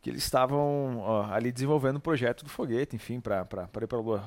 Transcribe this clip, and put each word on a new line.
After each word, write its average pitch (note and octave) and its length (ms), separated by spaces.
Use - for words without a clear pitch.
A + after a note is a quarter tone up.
que B2 80
eles B2 140
estavam, C#3 760
ó, G#2 300
ali A2+ 200
desenvolvendo C3+ 460
um - 20
projeto B2+ 440
do D3 60
foguete, B2+ 460
enfim, B2 240
pra, G2 260
pra, F#2 220
pra A2 160
ir A2 40
pra A#2+ 120
Lua. A2 280